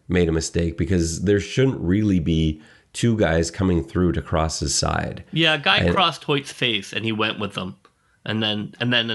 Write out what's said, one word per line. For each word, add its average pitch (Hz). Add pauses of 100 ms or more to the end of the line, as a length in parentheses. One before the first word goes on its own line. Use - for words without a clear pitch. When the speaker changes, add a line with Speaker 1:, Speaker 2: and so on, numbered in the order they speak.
Speaker 1:
made 87
a -
mistake, 82
because 82
there 101
shouldn't 131
really 98
be 80 (320)
two 117
guys 82
coming 90
through 87
to 78
Cross's 78
side. -
Speaker 2:
Yeah, 160
a 151
guy 190
Speaker 1:
And 175
Speaker 2:
crossed 170
Hoyt's 139
face 110
and 107
he 113
went 107
with 101
them. 95 (500)
And 107
then, 104
and 120
then, 117